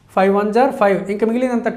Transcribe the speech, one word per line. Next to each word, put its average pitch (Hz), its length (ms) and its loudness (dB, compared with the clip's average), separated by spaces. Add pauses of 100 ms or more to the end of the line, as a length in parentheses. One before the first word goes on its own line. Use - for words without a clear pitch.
(160)
ఫైవ్ 196 240 2
వన్ 208 180 -2
జార్ 269 240 2
ఫైవ్, 196 180 2 (140)
ఇంకా 214 160 -2
మిగిలినంత 240 480 -2